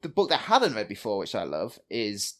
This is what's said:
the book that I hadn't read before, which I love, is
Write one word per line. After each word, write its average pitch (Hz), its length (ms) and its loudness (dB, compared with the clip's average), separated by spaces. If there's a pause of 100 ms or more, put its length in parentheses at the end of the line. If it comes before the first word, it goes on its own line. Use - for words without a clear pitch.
the 165 80 -8
book 196 180 2
that 160 120 2
I 196 120 0
hadn't 226 220 6
read 107 140 -2
before, 104 300 -4
which 90 160 -4
I 90 100 -2
love, 80 340 -4 (100)
is 104 520 -4